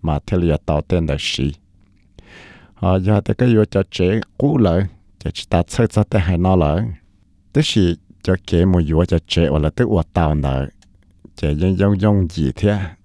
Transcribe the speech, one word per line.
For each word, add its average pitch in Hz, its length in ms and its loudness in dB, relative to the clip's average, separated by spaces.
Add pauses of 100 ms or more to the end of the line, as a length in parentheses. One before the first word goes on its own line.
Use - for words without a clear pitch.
Mà 76 260 -2
thế 92 100 0
là 82 280 2
tao 76 160 0
tên 85 240 -2
là 73 140 -2
xí. - 320 -4 (1200)
Ờ, 92 240 0
giờ 101 220 2
thì 104 160 -4
cái 123 120 2
yếu 107 160 4
cho 98 260 -2
trẻ 95 280 0 (180)
cũ 143 200 0
lại, 95 240 2 (380)
cho 78 120 -6
chị - 180 -12
ta 87 140 2
chơi - 240 -2
cho 107 160 0
tới 104 180 0
hai 87 160 -2
nó 92 180 2
lại. 82 260 2 (720)
Tức 143 80 2 (140)
là 87 180 2 (300)
cho 92 120 0 (120)
kể 87 180 2
một 92 200 2
yếu 80 200 0
cho 85 120 -2 (100)
trẻ 87 200 0
hoặc 73 120 0
là 76 100 0
tức 123 160 -2
của 90 180 0 (100)
tao 78 220 0
nữa. 69 300 -2 (720)
Trẻ 76 180 -2
dùng 90 240 0
dùng 101 240 2
dùng 101 280 2
gì 71 260 -2
thế? 104 220 0 (280)